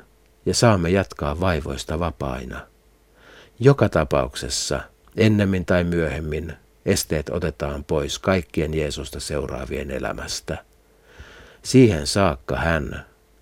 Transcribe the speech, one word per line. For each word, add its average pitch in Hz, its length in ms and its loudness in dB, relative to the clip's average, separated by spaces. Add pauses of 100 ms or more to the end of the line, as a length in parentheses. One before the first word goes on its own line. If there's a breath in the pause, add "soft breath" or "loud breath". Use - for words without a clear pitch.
(460)
ja 92 80 0
saamme 95 360 4
jatkaa 82 500 0
vaivoista 78 580 -2
vapaina. 65 680 -6 (920 loud breath)
Joka 117 280 6
tapauksessa, 69 920 -2 (360)
ennemmin 101 480 2
tai 90 200 2
myöhemmin, 78 680 -2 (340)
esteet 85 420 0
otetaan 76 560 -4
pois 73 340 -4
kaikkien 82 560 -2
Jeesusta 73 460 -6
seuraavien 69 720 -6
elämästä. 65 760 -8 (960 loud breath)
Siihen 104 440 6
saakka 82 500 0
hän, 80 480 -2 (380)